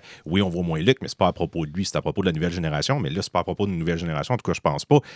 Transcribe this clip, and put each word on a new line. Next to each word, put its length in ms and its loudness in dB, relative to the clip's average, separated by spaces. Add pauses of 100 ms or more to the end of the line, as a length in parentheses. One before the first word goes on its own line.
(260)
oui, 160 2
on 80 2
voit 140 -2
moins 160 0
Luke, 220 4
mais 60 -8
c'est 100 -10
pas 100 6
à 40 4
propos 340 -2
de 60 -8
lui, 140 -2
c'est 100 -4
à 60 0
propos 200 -2
de 40 2
la 80 2
nouvelle 180 0
génération, 480 0
mais 100 -2
là, 120 -4
c'est 100 -6
pas 80 0
à 60 2
propos 200 -2
d'une 140 -2
nouvelle 180 0
génération, 360 -4
en 40 0
tout 140 -8
cas, 20 2
je 60 -8
pense 240 0
pas. 160 6 (160)